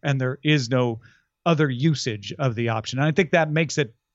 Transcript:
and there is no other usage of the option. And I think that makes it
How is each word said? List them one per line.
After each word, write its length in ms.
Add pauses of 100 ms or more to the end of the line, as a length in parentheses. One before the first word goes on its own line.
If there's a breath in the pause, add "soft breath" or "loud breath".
and 180
there 220
is 280
no 300 (440 soft breath)
other 240
usage 680
of 160
the 140
option. 320
And 80
I 20
think 220
that 180
makes 260
it 160 (220)